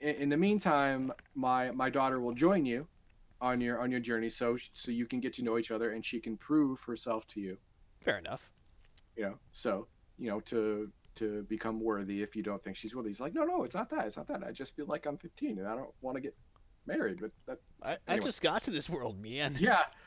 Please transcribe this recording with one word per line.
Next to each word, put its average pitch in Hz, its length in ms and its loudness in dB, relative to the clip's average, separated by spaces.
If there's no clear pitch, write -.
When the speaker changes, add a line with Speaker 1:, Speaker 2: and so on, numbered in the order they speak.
Speaker 1:
in, 147 160 0
in 143 140 0
the 147 60 4
meantime, 143 760 4
my, 127 340 2
my 131 200 0
daughter 131 300 4
will 120 140 0
join 165 320 6
you 123 220 -2
on 123 200 2
your, 120 180 2
on 123 120 0
your 127 100 2
journey, 117 280 0
so 120 280 2
sh-, - 160 -10
so - 180 -6
you 117 160 0
can 123 140 -2
get 127 140 -2
to 127 100 -4
know 113 140 2
each 113 120 -2
other, 110 220 0
and 113 120 -6
she 123 140 -4
can 110 180 -4
prove 143 460 2
herself 113 460 -4
to - 120 -8
you. 95 160 -6
Speaker 2:
Fair 208 180 0
enough. - 320 -10
Speaker 1:
You 107 80 -2
know, 98 100 -2
so, 98 340 -2
you 123 100 -4
know, 107 120 -2
to, 107 500 0
to 104 280 -2
become 110 360 -4
worthy 101 420 0
if 104 120 -6
you 107 80 -4
don't 101 200 -4
think 95 140 -8
she's 113 200 -10
worthy. 113 140 -4
He's 101 100 -8
like, 156 140 -6
"No, 311 100 2
no, 349 180 0
it's - 120 -6
not 214 160 -4
that. 311 160 -2
It's - 100 -8
not 151 120 -10
that. 190 160 -4
I - 60 -8
just - 240 -10
feel 147 120 -6
like 151 200 -4
I'm 147 100 -4
fifteen 208 420 -6
and 190 100 -4
I - 80 -2
don't 269 140 -8
wanna 262 200 -4
get - 160 -8
married." 202 340 -2
But 107 100 -6
that, 262 120 -10
Speaker 2:
I, - 80 -4
I 165 80 -2
Speaker 1:
anyway. 208 100 2
Speaker 2:
just 254 180 -2
got 170 220 4
to 269 60 -2
this 151 200 -2
world, 113 300 -4
man. 135 380 -2
Speaker 1:
Yeah. 196 240 6